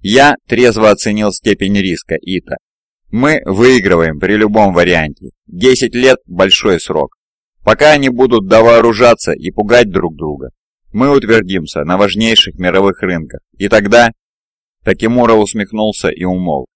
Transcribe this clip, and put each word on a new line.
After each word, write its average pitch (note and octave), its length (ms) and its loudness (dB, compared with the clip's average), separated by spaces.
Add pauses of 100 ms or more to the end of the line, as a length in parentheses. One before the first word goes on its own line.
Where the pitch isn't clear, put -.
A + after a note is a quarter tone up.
Я C3 340 2 (100)
трезво A2 440 2
оценил G#2 420 -2
степень G2+ 460 -2
риска, F2+ 440 -6
Ита. - 360 -8 (540)
Мы C3 320 -2
выигрываем F#2 760 2
при G2 180 -2
любом G#2+ 360 2
варианте. E2 580 -2 (140)
Десять A#2+ 480 0
лет — B2+ 320 2
большой F#2 540 -2
срок. - 380 -6 (440)
Пока C#3 300 2
они C#3+ 160 0
будут A#2+ 400 0
довооружаться A2+ 840 4
и - 180 -8
пугать A2 380 0
друг F2 260 -4
друга, C#2+ 360 -12 (420)
мы B2 160 0
утвердимся G2 760 -2
на F2 140 -2
важнейших G#2 580 -2
мировых F#2 460 -2
рынках. F2 400 -8 (160)
И G2 100 -6
тогда A2 440 2 (760)
Такимура A2+ 480 0
усмехнулся G#2+ 760 -2
и D#2+ 160 -6
умолк. F2+ 520 -6